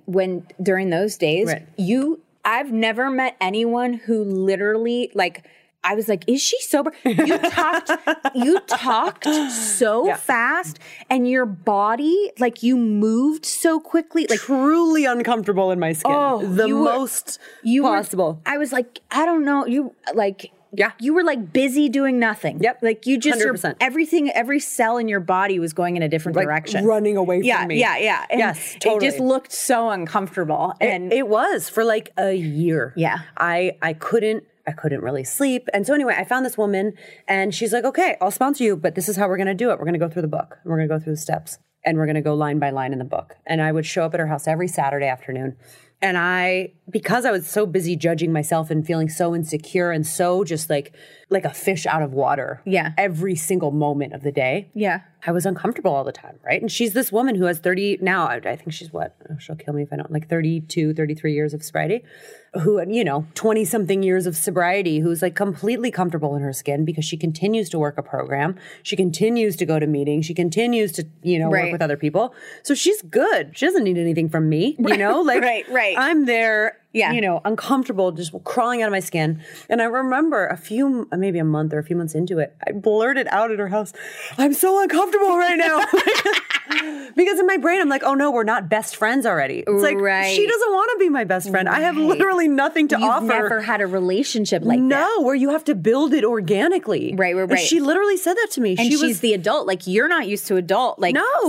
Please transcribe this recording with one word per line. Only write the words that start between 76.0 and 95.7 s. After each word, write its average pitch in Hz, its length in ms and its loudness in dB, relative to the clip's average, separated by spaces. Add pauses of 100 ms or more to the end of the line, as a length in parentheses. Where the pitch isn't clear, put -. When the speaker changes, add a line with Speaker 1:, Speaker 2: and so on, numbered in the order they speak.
Speaker 2:
there, 226 540 2 (120)
Speaker 1:
Yeah. 220 220 2
Speaker 2:
you 233 80 0
know, 175 240 0
uncomfortable, 214 640 0
just 160 220 -8 (100)
crawling 240 380 0
out 220 60 2
of 202 40 -2
my 190 80 0
skin. 160 400 -2 (300)
And 233 120 2
I 226 40 2
remember 262 600 0
a 180 100 -6
few, 247 580 -2
maybe 185 240 0
a 160 60 0
month 156 280 0
or 151 60 -2
a 151 40 -4
few 170 120 -4
months 160 180 -4
into 180 260 -2
it, 143 140 -2 (140)
I - 60 0
blurted 220 580 2
out 220 200 2
at 208 80 -2
her 202 100 -4
house, 208 240 -4 (440)
"I'm 277 160 4
so 381 280 4
uncomfortable 381 560 2
right 349 200 2
now." 320 340 2
<laughs> 403 500 2 (720)
Because 359 240 4
in 381 60 4
my 381 120 4
brain, 330 240 2
I'm 302 80 2
like, 269 140 0
"Oh 269 120 4
no, 285 160 2
we're 240 120 2
not 208 260 0
best 214 260 -2
friends 233 300 0
already." 147 420 0
It's 202 160 4
like, 196 160 2
Speaker 1:
Right. 196 360 2
Speaker 2:
she 415 120 4
doesn't 453 260 0
wanna 415 260 2
be 370 100 2
my 262 140 0
best 185 260 -2
friend. 190 200 0
I 285 120 2
have 339 140 0
Speaker 1:
Right. 311 100 0
Speaker 2:
literally 370 420 2
nothing 294 420 2
to 233 100 2
Speaker 1:
You've 220 100 2
Speaker 2:
offer. 240 160 0
Speaker 1:
never 220 360 0
had 214 200 -2
a 196 60 0
relationship 190 760 0
like 240 160 2
that. 254 40 2
Speaker 2:
No, 320 400 2
where 269 120 2
you 269 160 2
have 311 140 0
to 294 100 2